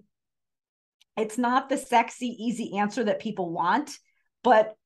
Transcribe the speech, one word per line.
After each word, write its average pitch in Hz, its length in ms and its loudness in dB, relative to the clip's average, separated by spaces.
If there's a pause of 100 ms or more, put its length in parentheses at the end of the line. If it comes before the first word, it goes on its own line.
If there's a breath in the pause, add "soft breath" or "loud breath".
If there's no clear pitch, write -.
(1160)
it's 214 200 -4
not 254 300 2
the 269 100 -2
sexy, 240 500 0
easy 220 500 -6
answer 208 260 0
that 196 160 0
people 185 320 -6
want, 180 400 0 (500)
but 220 340 4 (100)